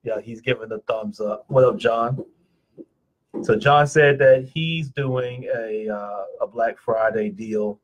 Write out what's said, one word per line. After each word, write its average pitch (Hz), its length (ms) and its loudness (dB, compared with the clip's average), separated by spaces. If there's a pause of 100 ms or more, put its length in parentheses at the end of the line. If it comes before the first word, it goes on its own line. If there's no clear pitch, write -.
Yeah, 110 180 -6
he's 113 180 -14
giving 113 300 -4
the 110 180 -8
thumbs 107 320 -6
up. 107 280 -4
What 131 180 6
up, 113 120 2
John? 117 460 0 (1200)
So 110 140 2
John 143 280 4
said 143 340 4
that 131 340 6
he's 160 360 -4
doing 127 640 -4
a, 107 360 -6
uh, 104 340 -8 (180)
a 113 60 -2
Black 113 320 -4
Friday 110 500 0
deal 107 540 -6